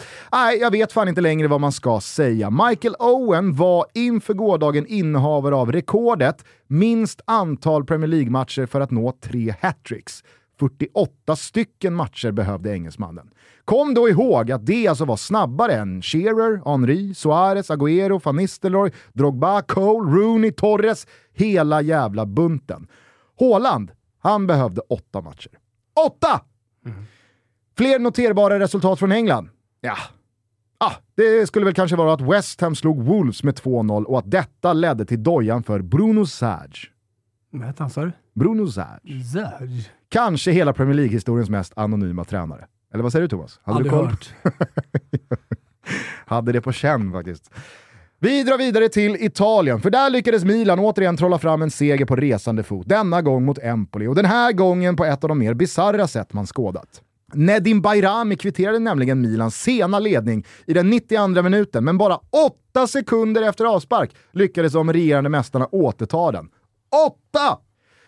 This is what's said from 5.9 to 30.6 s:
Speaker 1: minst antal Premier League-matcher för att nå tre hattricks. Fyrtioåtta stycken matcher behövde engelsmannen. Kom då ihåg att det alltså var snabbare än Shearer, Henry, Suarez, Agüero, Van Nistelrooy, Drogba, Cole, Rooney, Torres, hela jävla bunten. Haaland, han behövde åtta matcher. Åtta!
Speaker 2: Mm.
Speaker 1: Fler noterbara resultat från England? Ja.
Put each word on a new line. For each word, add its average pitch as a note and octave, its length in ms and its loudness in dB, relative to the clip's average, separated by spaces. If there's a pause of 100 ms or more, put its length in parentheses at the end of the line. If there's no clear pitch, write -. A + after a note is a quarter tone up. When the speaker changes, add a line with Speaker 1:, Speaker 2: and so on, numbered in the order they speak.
Speaker 1:
minst A3 580 0
antal D#3 600 0
Premier D#3 220 -2
League-matcher C3 580 -2
för C#3 160 -4
att C#3 100 -4
nå A#2+ 200 -2 (100)
tre A2 400 -6
hattricks. - 640 -8 (360)
Fyrtioåtta - 760 -4
stycken - 600 -4
matcher B2+ 360 -6
behövde G2+ 400 -4
engelsmannen. E2+ 580 -12 (360)
Kom C#4 280 0
då A#3 160 4
ihåg D#3 420 2
att A2+ 140 -6
det G#3+ 220 0
alltså D#3 180 0
var A#2+ 120 0
snabbare F#3+ 580 -2
än F#2+ 260 -6
Shearer, A3 600 -2 (100)
Henry, D3 420 0
Suarez, F#3 560 0
Agüero, E3+ 540 0
Van C#3+ 120 -2
Nistelrooy, F#3+ 560 -2 (220)
Drogba, D3 480 0
Cole, G3+ 500 0
Rooney, A3 400 4
Torres, G#3+ 560 0 (260)
hela D#3+ 480 2
jävla A#2+ 440 -2
bunten. B2 640 -4 (520)
Haaland, G#3 520 2 (300)
han G3 260 0
behövde C3 340 0
åtta - 400 -8
matcher. D#2+ 300 -20 (560)
Åtta! D#4 340 -2 (440)
Speaker 2:
Mm. G#2 180 -14 (720)
Speaker 1:
Fler C4 220 2
noterbara G#3 600 2
resultat F#3+ 400 0
från F#3+ 120 0
England? G3 380 0 (320)
Ja. G#2 160 -6 (800)